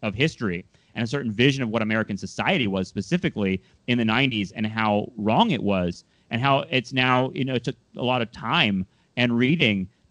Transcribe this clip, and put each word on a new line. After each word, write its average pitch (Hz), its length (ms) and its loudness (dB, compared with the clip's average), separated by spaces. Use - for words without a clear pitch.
of 104 140 -4
history 104 480 -2
and 117 80 -4
a 113 40 -2
certain 127 240 -4
vision 131 320 4
of 113 60 -4
what 113 120 0
American 110 360 -2
society 113 500 -2
was 95 200 -2
specifically 104 760 -2
in 123 100 2
the 117 80 0
nineties 110 480 0
and 110 120 -4
how 107 520 0
wrong 123 340 2
it 104 120 -2
was, 92 420 -2
and 117 120 -2
how 139 280 2
it's 131 220 -2
now, 127 420 2
you 131 120 -2
know, 131 80 -4
it 120 100 -2
took 135 120 -4
a - 80 -6
lot 127 180 0
of 113 100 -6
time 113 540 0
and 120 200 2
reading 123 500 2